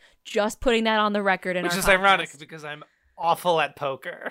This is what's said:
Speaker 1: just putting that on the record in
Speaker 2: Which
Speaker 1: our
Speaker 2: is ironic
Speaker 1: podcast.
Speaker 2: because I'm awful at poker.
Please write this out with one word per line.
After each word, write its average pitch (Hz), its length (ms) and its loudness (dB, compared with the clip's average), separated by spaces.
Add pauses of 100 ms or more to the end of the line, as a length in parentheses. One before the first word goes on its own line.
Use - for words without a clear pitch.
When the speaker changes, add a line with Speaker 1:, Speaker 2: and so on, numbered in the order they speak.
(240)
Speaker 1:
just 214 360 -4
putting 226 240 2
that 220 160 2
on 214 120 2
the 208 100 -2
record 185 340 -2
in 180 80 -2
Speaker 2:
Which 175 80 -2
Speaker 1:
our 175 80 -2
Speaker 2:
is 175 80 0
ironic 190 420 4
Speaker 1:
podcast. 139 80 -20
Speaker 2:
because 151 260 -16
I'm 151 200 -14 (340)
awful 170 420 2
at 143 160 -2
poker. 143 540 -8